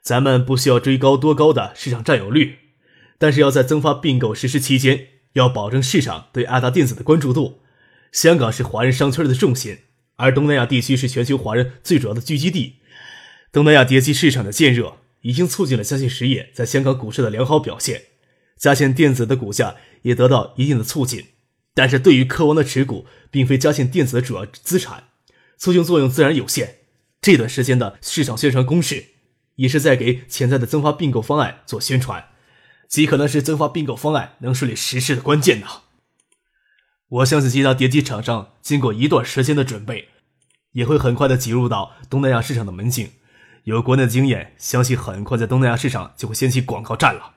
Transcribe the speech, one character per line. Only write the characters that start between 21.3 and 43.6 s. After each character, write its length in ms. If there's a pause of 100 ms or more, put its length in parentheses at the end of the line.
但 140
是 100
对 180
于 80
科 220
王 80
的 80
持 220
股 220 (240)
并 140
非 140
嘉 140
信 180
电 160
子 80
的 80
主 140
要 100
资 320
产， 300 (480)
促 160
进 100
作 160
用 100
自 140
然 120
有 120
限。 300 (440)
这 160
段 100
时 160
间 160
的 220
市 240
场 120
宣 140
传 140
攻 180
势， 260 (480)
也 120
是 100
在 160
给 320
潜 220
在 80
的 100
增 160
发 80
并 200
购 100
方 180
案 280
做 120
宣 220
传， 300 (580)
极 180
可 120
能 100
是 140
增 160
发 100
并 160
购 100
方 200
案 240
能 160
顺 160
利 40
实 260
施 140
的 60
关 200
键 200
呐。 220 (1300)
我 180
相 120
信 120
其 120
他 120
碟 140
机 140
厂 200
商 400
经 180
过 140
一 120
段 160
时 220
间 100
的 80
准 220
备， 240 (640)
也 140
会 100
很 180
快 140
的 80
挤 140
入 180
到 240 (160)
东 140
南 80
亚 100
市 140
场 100
的 80
门 160
径。 220 (540)